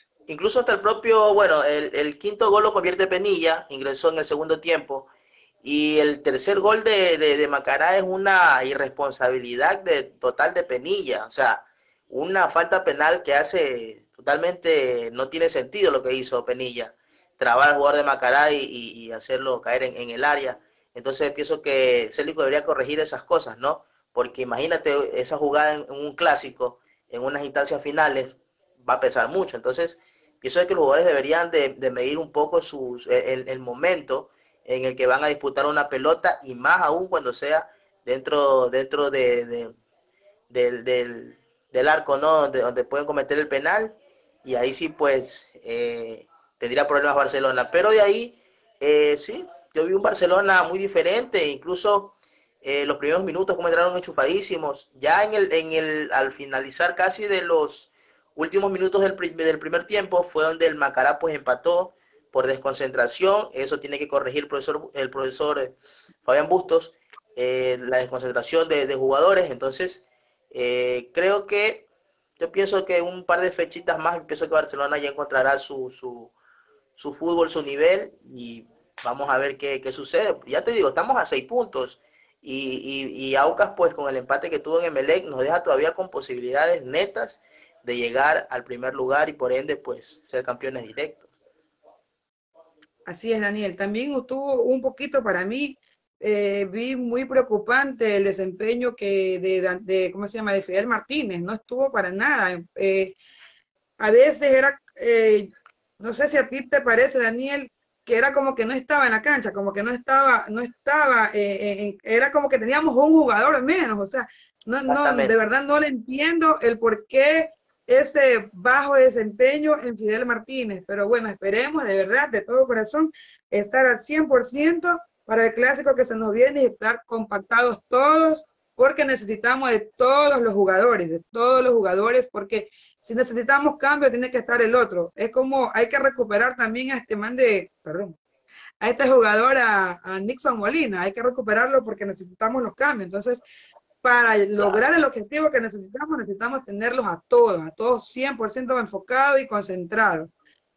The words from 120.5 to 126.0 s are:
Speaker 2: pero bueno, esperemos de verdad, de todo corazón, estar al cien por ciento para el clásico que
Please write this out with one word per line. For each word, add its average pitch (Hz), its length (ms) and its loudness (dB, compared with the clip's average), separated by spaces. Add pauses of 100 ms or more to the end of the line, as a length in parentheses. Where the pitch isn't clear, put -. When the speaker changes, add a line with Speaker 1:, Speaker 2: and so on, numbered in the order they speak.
Speaker 2:
pero 202 220 -2
bueno, 226 220 0
esperemos 247 540 -2
de 196 120 0
verdad, 233 320 2
de 226 140 -2
todo 254 240 2
corazón, 247 440 0 (400)
estar 233 360 2
al 240 140 2
cien 302 280 -2
por 247 160 4
ciento 339 540 0 (260)
para 226 220 2
el 220 80 -2
clásico 262 400 2
que 247 100 2